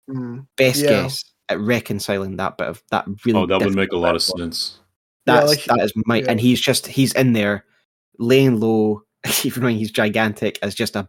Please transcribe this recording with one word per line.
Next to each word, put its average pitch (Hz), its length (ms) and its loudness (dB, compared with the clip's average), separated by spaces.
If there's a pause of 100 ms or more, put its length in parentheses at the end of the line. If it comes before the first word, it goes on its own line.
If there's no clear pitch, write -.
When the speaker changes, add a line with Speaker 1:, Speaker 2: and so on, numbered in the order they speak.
Speaker 1:
Mm. 127 380 -10 (100)
Speaker 2:
best 131 240 2
Speaker 1:
Yeah. 147 80 2
Speaker 2:
guess 135 340 -2 (260)
at 92 100 -2
reconciling 101 800 -4
that 95 200 -6
bit 90 100 -4
of, - 240 -10
that - 140 -2 (200)
really 110 140 2
Speaker 3:
Oh, 92 60 2
that 92 100 0
would 92 40 0 (100)
Speaker 2:
difficult 98 60 -2
Speaker 3:
make 98 180 0
a 90 40 -2
lot 87 100 2
Speaker 2:
bit - 20 4
Speaker 3:
of 85 60 2
Speaker 2:
of 87 240 -4
Speaker 3:
sense. - 400 -8 (460)
Speaker 1:
Yeah, 123 100 4
Speaker 2:
That's, 147 120 4
Speaker 1:
like, 147 180 0
Speaker 2:
that 120 200 2
is 104 80 -4 (120)
my, 117 120 2
Speaker 1:
yeah. - 120 0
Speaker 2:
and 113 120 0
he's 123 180 4
just, - 280 0
he's 135 260 0
in 131 200 4
there 104 320 0 (540)
laying 123 400 4
low, 107 440 2 (200)
<laughs> - 220 -4
even 123 180 -4
when 120 120 2
he's 107 160 -4
gigantic, 107 680 0
as 98 140 -6
just 113 220 -4
a 95 120 -6